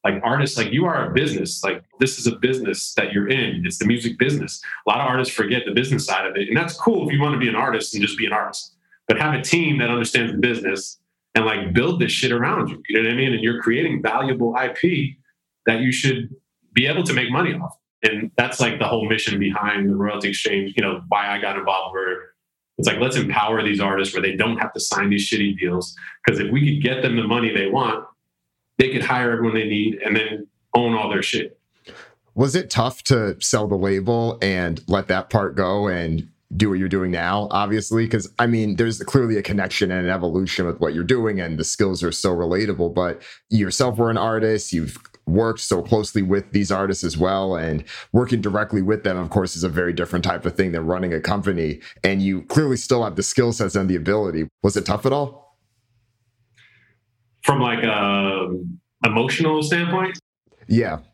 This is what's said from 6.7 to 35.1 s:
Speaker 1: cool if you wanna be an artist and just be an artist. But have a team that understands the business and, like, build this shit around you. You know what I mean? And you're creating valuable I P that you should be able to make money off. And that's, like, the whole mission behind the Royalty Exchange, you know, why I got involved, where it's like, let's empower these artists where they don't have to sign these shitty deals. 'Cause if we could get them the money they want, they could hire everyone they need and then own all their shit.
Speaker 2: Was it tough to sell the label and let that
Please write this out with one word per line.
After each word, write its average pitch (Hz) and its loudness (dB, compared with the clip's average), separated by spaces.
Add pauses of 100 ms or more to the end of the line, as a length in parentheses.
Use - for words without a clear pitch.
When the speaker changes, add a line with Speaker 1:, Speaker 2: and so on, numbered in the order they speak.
Speaker 1:
cool 185 0
if 147 -2
you 139 2
wanna 147 0
be 120 0
an 110 0
artist 113 -2
and 104 0
just 104 -2
be 113 -2
an 104 -2
artist. - -6 (360)
But 110 2
have 151 0
a 143 -2
team 151 0
that 120 0
understands 117 0
the 98 -4
business 98 -2 (380)
and, 110 4
like, 101 -2
build 143 2
this 117 2
shit 123 0
around 127 0
you. - -10
You 107 2
know 113 2
what 120 0
I - 0
mean? 131 2
And 110 0
you're 117 0
creating 135 0
valuable 120 0
I 127 0
P 135 0 (460)
that 113 2
you 127 2
should 127 0 (440)
be - 4
able 160 0
to - -2
make 123 0
money 147 0
off. 175 -8 (260)
And 107 0
that's, 120 0
like, 117 2
the 110 0
whole 110 0
mission 107 0
behind 101 0
the 98 2
Royalty 101 -2
Exchange, 98 -2
you 117 4
know, 92 -2
why 101 0
I 101 -4
got 98 -4
involved, 95 -2
where 92 -4 (480)
it's 104 2
like, 104 0
let's 127 0
empower 110 0
these 104 0
artists 98 0
where 92 -2
they 98 0
don't 113 0
have 113 -2
to - -10
sign 101 -2
these 101 2
shitty 101 0
deals. 90 -4 (300)
'Cause 131 4
if 101 -2
we 147 4
could 147 2
get 127 0
them 123 2
the 107 2
money 113 2
they 98 0
want, 110 0 (760)
they 131 4
could 131 -2
hire 123 2
everyone 113 0
they 110 2
need 107 0
and 107 2
then 107 -2 (280)
own 120 4
all 107 0
their 98 0
shit. 92 -4 (760)
Speaker 2:
Was 131 2
it 180 -2
tough 120 -2
to 110 2
sell 107 0
the 101 0
label 98 0
and 90 0
let 95 0
that 92 -2